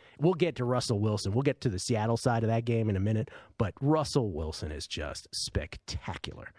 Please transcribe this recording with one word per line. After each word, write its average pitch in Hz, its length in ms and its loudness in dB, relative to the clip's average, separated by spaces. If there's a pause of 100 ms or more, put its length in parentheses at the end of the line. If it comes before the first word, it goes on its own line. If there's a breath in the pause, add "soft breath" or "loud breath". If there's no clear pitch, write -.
(180 loud breath)
We'll 175 160 4
get 165 220 0
to 127 80 -2
Russell 120 340 2
Wilson. 104 340 2
We'll 123 120 2
get 139 160 2
to - 80 0
the 95 100 -2
Seattle 113 380 2
side 117 260 2
of 110 60 2
that 113 160 2
game 113 260 2
in 98 60 2
a 92 40 2
minute. 107 300 0 (280 loud breath)
But 95 220 0
Russell 139 520 2
Wilson 78 400 -6
is - 160 -8
just - 440 -8
spectacular. - 1160 -6 (100)